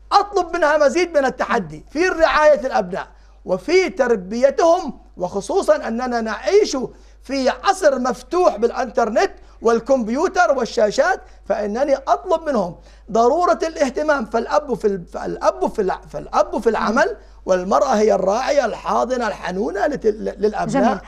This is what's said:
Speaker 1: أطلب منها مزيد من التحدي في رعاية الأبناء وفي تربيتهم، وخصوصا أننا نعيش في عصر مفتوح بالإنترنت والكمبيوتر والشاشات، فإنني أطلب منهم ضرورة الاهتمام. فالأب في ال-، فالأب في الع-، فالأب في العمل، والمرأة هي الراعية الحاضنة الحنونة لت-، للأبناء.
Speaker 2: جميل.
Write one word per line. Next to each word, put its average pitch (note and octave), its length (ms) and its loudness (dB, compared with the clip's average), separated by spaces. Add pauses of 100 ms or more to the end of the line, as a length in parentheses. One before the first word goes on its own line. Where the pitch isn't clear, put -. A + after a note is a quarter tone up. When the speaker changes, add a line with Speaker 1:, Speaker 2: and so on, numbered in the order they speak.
(120)
Speaker 1:
أطلب G4 440 0
منها D#4 220 2
مزيد D#4 400 2
من C#4 80 2
التحدي G#3+ 640 -4
في E4+ 180 0
رعاية D4+ 520 4
الأبناء F#3+ 480 -4 (380)
وفي D#4+ 440 2
تربيتهم، B3+ 1080 0 (180)
وخصوصا C4 720 0
أننا A#3+ 340 -4
نعيش C4 560 0 (460)
في C4 260 -2
عصر D#4+ 500 0
مفتوح D4+ 580 0
بالإنترنت A#3 760 0 (300)
والكمبيوتر C4+ 960 2
والشاشات، B3 640 0 (240)
فإنني A3 500 0
أطلب E4 540 -2
منهم G3 260 -2 (360)
ضرورة D4 520 2
الاهتمام. D4+ 640 -2
فالأب C4+ 480 -2
في G#3 140 -2
ال-، F#3+ 180 -2
فالأب - 640 -4
في G#3+ 140 -4
الع-، F3+ 280 -2
فالأب A3+ 500 -2
في A3+ 100 2
العمل، A3 480 0 (280)
والمرأة G#3 500 2
هي G#3+ 200 4
الراعية B3 500 0
الحاضنة A3+ 600 -2
الحنونة G3+ 600 -4
لت-، C4+ 180 -4
للأبناء. G3+ 600 -2
Speaker 2:
جميل. A3 320 0 (100)